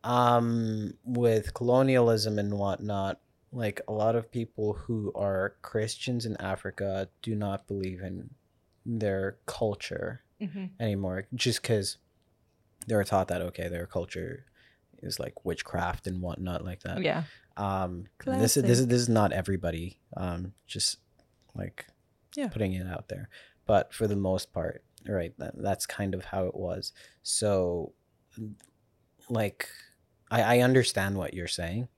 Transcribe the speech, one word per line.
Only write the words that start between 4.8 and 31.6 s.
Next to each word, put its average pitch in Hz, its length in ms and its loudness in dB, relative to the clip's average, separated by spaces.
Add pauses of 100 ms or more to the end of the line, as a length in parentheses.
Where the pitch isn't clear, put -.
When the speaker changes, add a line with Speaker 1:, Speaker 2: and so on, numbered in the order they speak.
Speaker 1:
are 98 480 0
Christians 113 640 -2
in 110 120 -4
Africa 95 720 -4 (140)
do 113 120 -4
not 101 320 -4
believe 95 340 -4
in 98 300 -10 (540)
their 101 520 -2 (100)
culture - 760 -4 (180)
Speaker 2:
Mm-hmm. 190 260 -8 (120)
Speaker 1:
anymore, 98 560 -2
just 123 280 0
'cause 104 340 0 (920)
they 110 80 0
were 101 100 4
taught 95 240 2
that, 87 120 -2
okay, 87 280 -6
their 87 180 -6
culture 87 580 -6 (580)
is, - 160 -8
like, - 280 -8
witchcraft 85 600 -4
and 92 140 -4
whatnot 90 420 -4
like 90 200 -10
that. 92 200 -6
Speaker 2:
Yeah. 165 200 0 (340)
Speaker 1:
Um, 95 520 -2 (180)
this 110 320 4
is, 131 60 2
this 120 80 6
is, 120 80 6
Speaker 2:
Classic. 127 100 2
Speaker 1:
this 120 100 4
is 120 80 0
not 107 240 6
everybody, 90 680 -2 (160)
um, 90 380 -6 (140)
just, - 320 -2 (560)
like, - 320 -10 (500)
Speaker 2:
Yeah. 277 120 -2
Speaker 1:
putting 107 260 0
it 92 120 -4
out - 220 -8
there. 98 220 -10 (340)
But - 300 4
for 110 120 0
the 101 80 2
most 95 380 0
part, 82 320 -6 (240)
right, 87 300 -2
that, - 180 -8
that's 92 300 -2
kind 98 280 -2
of 92 120 -6
how 95 200 -2
it - 80 -4
was. 90 380 -6 (300)
So, 90 720 0 (1400)
like, - 380 -2 (640)
I, 117 280 6
I - 20 8
understand 117 560 4
what 87 160 -2
you're 87 160 -6
saying 92 500 -4